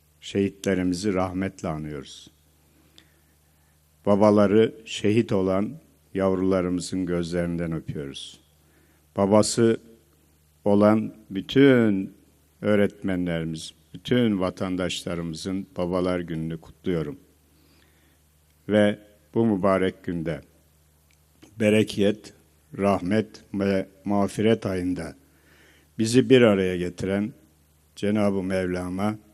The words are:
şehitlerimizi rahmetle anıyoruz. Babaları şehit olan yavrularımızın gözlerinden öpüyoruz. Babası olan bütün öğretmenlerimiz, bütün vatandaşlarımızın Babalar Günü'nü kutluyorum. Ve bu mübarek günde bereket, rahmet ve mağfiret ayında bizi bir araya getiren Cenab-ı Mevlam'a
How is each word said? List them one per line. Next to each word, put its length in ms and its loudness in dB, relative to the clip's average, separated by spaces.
şehitlerimizi 920 -2
rahmetle 540 -4
anıyoruz. 640 -10
Babaları 720 4
şehit 460 0
olan 400 0
yavrularımızın 920 -2
gözlerinden 680 -4
öpüyoruz. 680 -12
Babası 600 4
olan 480 4
bütün 840 2
öğretmenlerimiz, 1120 -2
bütün 460 0
vatandaşlarımızın 1300 -6
Babalar 420 -2
Günü'nü 420 -8
kutluyorum. 580 -6
Ve 300 2
bu 120 2
mübarek 580 0
günde 380 -6
bereket, 720 0
rahmet 680 0
ve 340 -2
mağfiret 600 0
ayında 500 -6
bizi 300 4
bir 120 8
araya 360 4
getiren 560 -4
Cenab-ı 480 0
Mevlam'a 760 -4